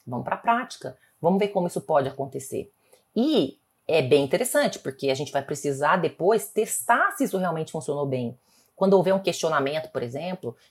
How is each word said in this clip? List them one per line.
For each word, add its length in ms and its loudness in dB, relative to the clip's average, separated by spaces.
Vamos 180 -6
pra 120 -4
prática, 600 -4
vamos 200 2
ver 80 2
como 180 -2
isso 140 -4
pode 280 2
acontecer." 640 -10
E 420 2
é 120 4
bem 220 4
interessante, 560 0
porque 320 -4
a 60 2
gente 160 -6
vai 100 0
precisar 540 0
depois 520 0
testar 680 2
se 80 0
isso 140 -2
realmente 340 -4
funcionou 340 -4
bem. 320 -4
Quando 180 4
houver 180 6
um 60 2
questionamento, 720 -2
por 120 -4
exemplo, 540 -8